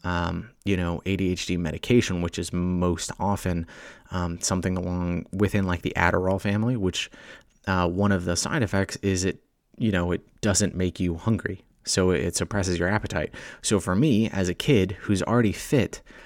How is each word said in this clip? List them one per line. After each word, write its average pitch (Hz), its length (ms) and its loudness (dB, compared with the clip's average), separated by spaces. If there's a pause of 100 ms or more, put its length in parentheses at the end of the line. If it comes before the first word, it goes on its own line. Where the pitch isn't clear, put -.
um, 87 460 -2 (160)
you 101 100 2
know, 87 300 0
A 98 100 0
D 92 160 0
H 90 140 -4
D 90 120 0
medication, 87 640 2
which 85 160 -4
is 85 140 -4
most 90 680 0
often, 92 460 -2 (460)
um, 87 300 -4
something 92 340 -2
along 90 560 -2
within, 98 340 0
like, 87 180 -2
the - 120 -4
Adderall 90 460 2
family, 107 340 0
which, 95 340 -2 (580)
uh, 92 200 4
one 98 240 2
of 90 140 0
the 87 100 0
side - 280 0
effects 98 340 0
is 95 280 0
it, 87 160 -2 (360)
you 110 140 2
know, 87 200 2
it 87 100 -2 (200)
doesn't 101 340 2
make 90 240 -2
you 87 160 0
hungry. 95 480 -2 (220)
So 92 240 2
it 85 260 2
suppresses 90 440 0
your 87 100 2
appetite. 98 420 -2 (300)
So 101 180 2
for 90 160 0
me, 110 360 4
as 92 180 0
a 87 60 -2
kid 98 460 2
who's 98 200 0
already 113 320 2
fit, - 480 -2 (240)